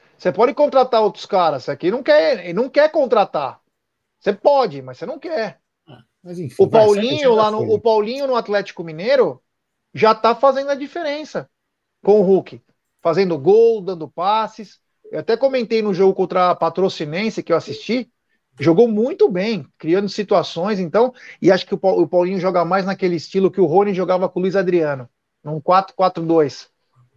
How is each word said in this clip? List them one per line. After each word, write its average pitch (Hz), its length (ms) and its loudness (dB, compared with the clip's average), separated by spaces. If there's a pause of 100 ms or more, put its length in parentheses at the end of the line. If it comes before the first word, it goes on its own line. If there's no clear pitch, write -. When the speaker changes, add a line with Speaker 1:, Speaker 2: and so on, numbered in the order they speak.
(160)
Speaker 1:
você - 160 -4
pode 240 220 0
contratar 254 480 2
outros 202 240 -4
caras. 160 380 -2
Você - 80 -8
aqui 156 180 -4
não 240 140 -4
quer, 285 500 0
não 240 160 -4
quer 294 220 2
contratar. 196 680 -2 (600)
Você 202 140 -4
pode, 214 500 0
mas 127 160 -18
você 165 80 -12
não 311 100 -10
quer. 254 420 -8 (300)
Speaker 2:
Ah, 110 120 -20 (220)
mas 175 140 -16
enfim, 156 220 -10
Speaker 1:
O 196 100 4
Speaker 2:
vai, 220 140 6
segue, 208 100 6
Speaker 1:
Paulinho 233 240 -2
Speaker 2:
segue 294 180 2
Speaker 1:
lá 214 120 4
Speaker 2:
a 214 40 -2
Speaker 1:
no, 214 60 -4
Speaker 2:
folha. 220 160 -2
Speaker 1:
o 208 60 2
Paulinho 226 480 0
no 254 80 0
Atlético 202 480 -4
Mineiro 170 580 -2 (540)
já 156 180 4
tá 226 220 0
fazendo 277 340 0
a 285 60 -2
diferença 285 720 -8 (540)
com 208 180 4
o - 20 2
Hulk. 175 380 0 (400)
Fazendo 170 380 0
gol, 220 420 4
dando 175 260 -8
passes. 208 720 -4 (320)
Eu - 100 -8
até 226 140 -2
comentei 233 460 0
no 214 100 -2
jogo 190 220 4
contra 185 380 0
a 170 40 0
Patrocinense 175 840 -4
que - 100 -6
eu 165 60 2
assisti. 214 540 -6 (480)
Jogou 165 280 4
muito 254 420 0
bem, 190 380 -4 (100)
criando 190 320 -2
situações, 190 720 -2
então, 208 340 0 (260)
e 170 120 4
acho 185 120 2
que - 120 -8
o - 20 -2
Pa-, 190 140 0
o 180 160 2
Paulinho 180 320 0
joga 180 260 0
mais 185 220 -2
naquele 185 280 -2
estilo 190 360 -2
que 196 100 -2
o 175 60 4
Rony 196 260 2
jogava 185 340 -2
com - 120 -8
o - 20 -2
Luiz 185 140 -2
Adriano, 160 520 -2 (360)
num 151 180 -10
quatro 185 340 0
quatro 180 300 -2
dois 160 420 0 (480)